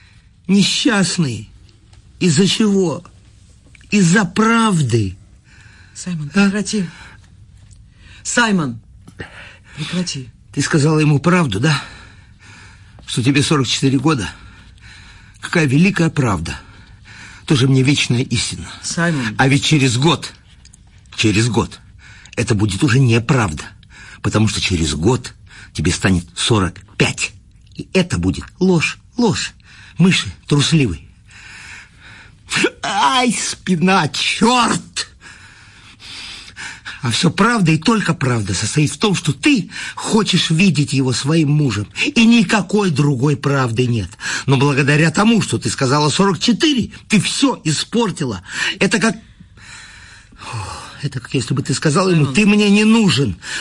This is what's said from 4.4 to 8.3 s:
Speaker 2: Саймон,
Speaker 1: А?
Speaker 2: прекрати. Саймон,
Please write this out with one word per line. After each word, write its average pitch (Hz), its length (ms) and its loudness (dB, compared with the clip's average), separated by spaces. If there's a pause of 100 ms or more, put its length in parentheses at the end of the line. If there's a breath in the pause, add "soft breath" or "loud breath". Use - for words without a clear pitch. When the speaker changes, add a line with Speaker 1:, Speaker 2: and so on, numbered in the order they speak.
Speaker 2:
Саймон, 156 400 -8
Speaker 1:
А? 202 120 4
Speaker 2:
прекрати. 196 400 -2 (1400 loud breath)
Саймон, 175 580 -2 (960 loud breath)